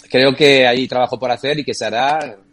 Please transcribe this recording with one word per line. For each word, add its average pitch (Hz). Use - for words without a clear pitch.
creo 131
que 135
hay 123
trabajo 123
por 123
hacer 139
y 131
que 120
se 110
hará 127